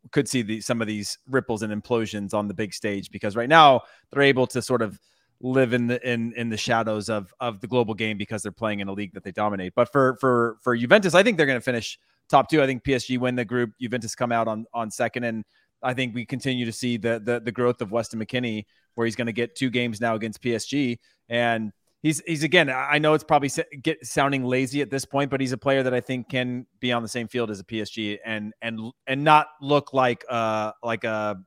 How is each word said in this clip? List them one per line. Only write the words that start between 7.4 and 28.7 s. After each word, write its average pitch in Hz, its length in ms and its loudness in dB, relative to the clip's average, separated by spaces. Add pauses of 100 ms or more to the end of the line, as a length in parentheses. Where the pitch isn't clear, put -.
of 113 200 -6
the 123 60 -10
global 113 280 0
game 110 220 -2
because 101 260 -6
they're 104 100 -8
playing 104 280 -4
in 98 80 -6
a 95 40 -6
league 98 200 -8
that 98 120 -14
they 95 80 -12
dominate. 101 420 -4
But 120 160 2
for, 131 300 4
for, 120 420 2
for 123 140 2
Juventus, 165 380 4
I 180 80 8
think 214 140 2
they're 156 100 4
gonna 131 140 0
finish 117 380 -4 (300)
top 139 200 6
two. 151 140 4
I 135 40 4
think 131 180 -2
P 135 100 2
S 120 120 0
G 127 120 -2
win 127 160 0
the 123 100 -2
group, 120 360 -2
Juventus 117 340 -6
come 120 180 -2
out 113 160 2
on, 110 240 -4
on 113 180 -4
second, 120 340 -4
and 113 200 -4 (380)
I 127 120 -2
think 123 200 -4
we 120 100 -6
continue 127 400 -4
to 113 80 -4
see 120 240 -2
the, 113 260 -2
the, 120 180 0
the 113 100 -8
growth 123 320 0
of 98 80 -8
Weston 113 340 -4
McKennie, 113 420 -4 (280)
where 117 100 -2
he's 113 120 -2
gonna 117 160 -2
get 117 240 -4
two 131 120 0
games 117 320 -2
now 117 140 0
against 110 260 -6
P 120 140 -2
S 107 100 -4
G. 131 360 -2 (280)
And 117 440 0 (300)
he's, 156 220 0
he's 156 200 -4
again, 156 260 4
I, 131 220 -2
I 151 80 4
know 156 140 4
it's 151 100 0
probably 143 240 2
sa-, 165 140 -4 (200)
get, 156 240 -4
sounding 139 380 0
lazy 127 360 0
at 120 100 -2
this 135 140 -4
point, 139 240 -2
but 131 120 0
he's 131 120 -2
a 123 60 -4
player 135 240 2
that 127 100 0
I 123 80 0
think 127 280 -6
can 123 380 -4 (120)
be 123 140 -2
on 120 100 0
the 110 60 -8
same 117 180 -6
field 117 240 -2
as 101 80 -8
a 95 60 -14
P 110 160 -8
S 104 100 -8
G 104 340 -6
and, 110 280 -6 (100)
and, 113 300 -8 (160)